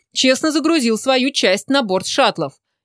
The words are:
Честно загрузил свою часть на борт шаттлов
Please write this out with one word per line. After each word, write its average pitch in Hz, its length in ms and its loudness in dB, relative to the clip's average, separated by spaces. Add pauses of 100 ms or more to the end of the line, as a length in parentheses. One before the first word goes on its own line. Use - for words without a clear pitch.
(120)
Честно 262 380 0
загрузил 277 460 0
свою 262 340 0
часть 202 380 0
на 277 140 0
борт 185 240 -2
шаттлов 185 480 -2 (300)